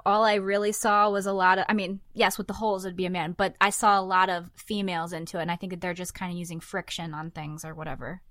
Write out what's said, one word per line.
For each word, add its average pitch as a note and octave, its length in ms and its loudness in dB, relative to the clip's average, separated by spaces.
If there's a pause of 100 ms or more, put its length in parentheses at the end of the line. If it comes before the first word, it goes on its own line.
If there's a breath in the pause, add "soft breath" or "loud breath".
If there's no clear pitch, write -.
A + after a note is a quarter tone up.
all G#3+ 180 4
I G#3+ 120 6
really G3+ 380 0
saw G#3 360 4
was G3 160 0
a G3 80 0
lot F#3 240 6
of, F#3+ 120 0
I - 40 2
mean, G3 280 -2 (120)
yes, G3+ 240 2
with G3+ 100 -6
the G#3 60 -4
holes, G3 320 -2
it'd F#3 120 -8
be F#3 80 -2
a F3 40 0
man, F3 220 -2
but F#3 300 0
I G3 100 6
saw G3+ 280 4
a F#3+ 40 0
lot F#3 260 4
of F3 260 -4
females F3+ 580 -4
into E3 260 -6
it, - 20 -2
and E3 100 -2
I E3+ 40 -4
think F3+ 160 -8
that F3+ 100 -8
they're F3+ 120 -4
just F3+ 200 -10
kinda F3 220 -8
using E3+ 240 -8
friction E3+ 540 -8
on D#3 180 -10
things D3+ 340 -12
or D#3+ 80 -12
whatever. D#3 580 -10